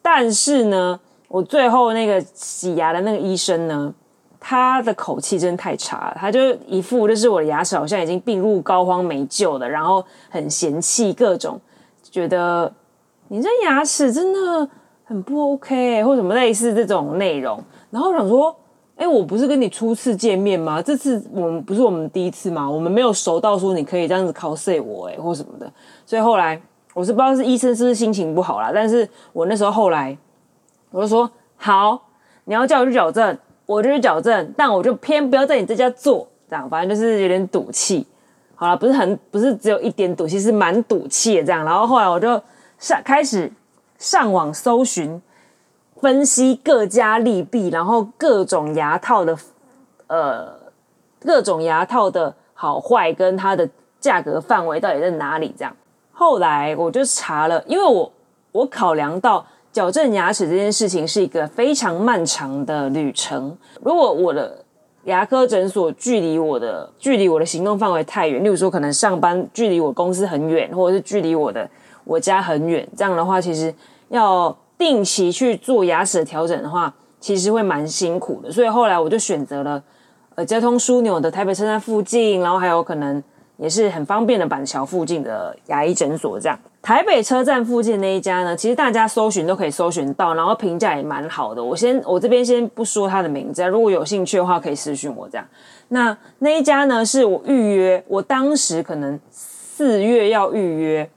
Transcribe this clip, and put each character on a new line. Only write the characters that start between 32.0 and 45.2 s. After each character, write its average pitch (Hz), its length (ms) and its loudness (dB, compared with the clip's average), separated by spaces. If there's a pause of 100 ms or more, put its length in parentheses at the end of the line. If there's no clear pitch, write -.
你 202 80 -4
要 247 120 2
叫 269 140 4
我 247 40 4
去 262 80 0
矫 180 200 2
正， 208 260 0 (260)
我 208 160 0
就 240 100 2
去 285 100 2
矫 175 200 2
正， 214 360 0
但 269 160 2
我 185 100 2
就 247 140 2
偏 294 340 0
不 269 60 4
要 269 100 4
在 277 140 2
你 185 40 -2
这 220 120 -4
家 254 140 2
做。” 254 360 0 (240)
这 160 60 -8
样， 131 120 -8
反 160 120 -4
正 190 160 -2
就 208 40 -2
是 220 200 2
有 185 80 2
点 185 180 0
赌 165 240 -4
气。 - 340 -2 (520)
好 175 100 -4
啦， 175 80 4
不 202 140 2
是 269 40 6
很， 202 240 2 (140)
不 208 80 -4
是 240 160 2
只 214 160 -2
有 208 100 2
一 170 80 -2
点 180 280 -2
赌 165 100 -4
气， 185 140 -2
是 208 100 2
蛮 202 340 2
赌 185 220 -2
气 208 300 0
的 156 80 2
这 175 80 0
样。 160 120 -2
然 165 140 2
后 214 80 2
后 240 140 4
来 196 80 4
我 175 100 2
就 226 220 0 (380)
上， - 260 -2
开 277 180 4
始 202 300 -2 (460)
上 254 340 2
网 156 200 0
搜 240 320 2
寻、 165 360 -6 (800)